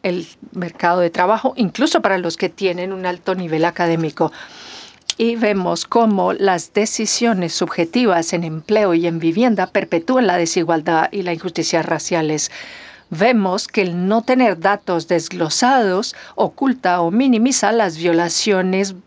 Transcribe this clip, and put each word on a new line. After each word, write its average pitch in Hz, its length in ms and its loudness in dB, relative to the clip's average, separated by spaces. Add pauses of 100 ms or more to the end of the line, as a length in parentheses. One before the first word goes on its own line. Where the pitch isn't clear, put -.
el 180 240 -4 (240)
mercado 180 480 0
de 170 100 2
trabajo, 214 460 2
incluso 254 440 0
para 190 180 2
los 170 180 -4
que 185 120 -2
tienen 180 440 -2
un 185 140 -6
alto 180 280 -4
nivel 165 300 -2
académico. 165 640 0 (920)
Y 233 140 2
vemos 196 500 0
cómo 196 480 2
las 185 420 0
decisiones 214 800 0
subjetivas 175 800 0
en 170 120 -2
empleo 175 500 0
y 170 140 2
en 170 100 -2
vivienda 190 480 2
perpetúan 208 600 0
la 180 80 2
desigualdad 165 760 0
y 202 120 -6
la 175 100 -4
injusticia 165 500 -2
raciales. 156 720 -2 (580)
Vemos 190 560 2
que - 160 0
el 180 240 -2
no 226 160 2
tener 240 380 2
datos 190 480 0
desglosados 185 1040 0 (220)
oculta 185 640 0
o 170 100 2
minimiza 233 640 2
las 190 260 0
violaciones 185 960 0 (120)